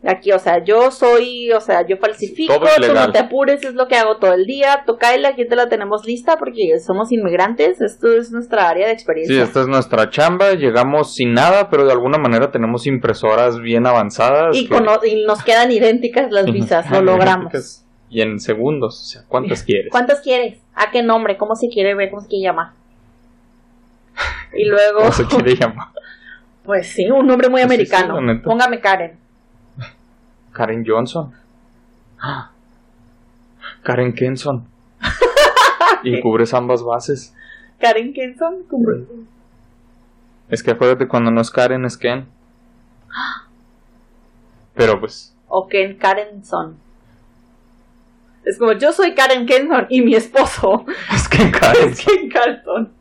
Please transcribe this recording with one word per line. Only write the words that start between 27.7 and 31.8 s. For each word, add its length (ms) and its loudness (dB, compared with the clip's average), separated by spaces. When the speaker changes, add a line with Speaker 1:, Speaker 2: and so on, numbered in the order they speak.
Speaker 2:
sí, 60 2
sí, 80 -4
Speaker 1:
americano. 260 0
Speaker 2:
la 140 0
neta. 100 -8
Speaker 1:
Póngame 360 0
Karen. 380 -2
Speaker 2:
Karen 340 -4
Johnson. 460 -4